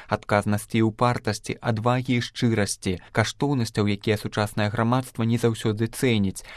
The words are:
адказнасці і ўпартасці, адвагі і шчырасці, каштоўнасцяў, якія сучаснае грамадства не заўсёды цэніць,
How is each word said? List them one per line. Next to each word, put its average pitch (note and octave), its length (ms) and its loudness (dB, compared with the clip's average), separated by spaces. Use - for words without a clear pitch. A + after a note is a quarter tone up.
адказнасці G#2+ 720 0
і A2 80 6
ўпартасці, A#2+ 720 -2
адвагі B2 560 0
і A#2 80 -2
шчырасці, G#2 720 0
каштоўнасцяў, A#2 720 0
якія G#2 320 0
сучаснае G#2 560 -2
грамадства B2+ 480 0
не A#2 160 2
заўсёды A2+ 480 0
цэніць, A2 560 0